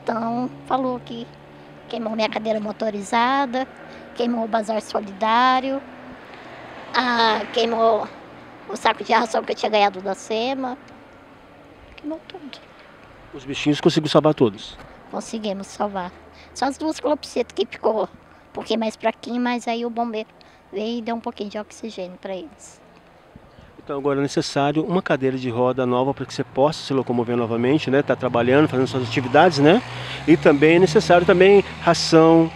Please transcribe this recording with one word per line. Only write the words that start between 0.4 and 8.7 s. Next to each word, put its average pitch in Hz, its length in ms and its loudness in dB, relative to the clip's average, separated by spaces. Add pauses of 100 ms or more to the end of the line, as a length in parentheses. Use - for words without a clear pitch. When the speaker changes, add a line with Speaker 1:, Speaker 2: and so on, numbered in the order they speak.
Speaker 1:
falou 254 340 -4
que 233 260 -14 (640)
queimou 226 260 -8
minha 220 140 -2
cadeira 214 320 -4
motorizada, 233 1040 -2 (500)
queimou 240 280 -2
o 226 60 -6
bazar 214 320 -2
solidário, 240 1000 0 (1120)
ah, 226 460 2 (140)
queimou 226 520 2 (640)
o 233 60 -8